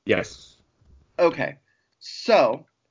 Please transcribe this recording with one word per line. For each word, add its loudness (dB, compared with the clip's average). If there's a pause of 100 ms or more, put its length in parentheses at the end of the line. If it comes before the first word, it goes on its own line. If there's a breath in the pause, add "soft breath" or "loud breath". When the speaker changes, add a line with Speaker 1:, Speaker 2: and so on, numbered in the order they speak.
Speaker 1:
Yes. -6 (640)
Speaker 2:
Okay. -2 (420)
So, 0 (240)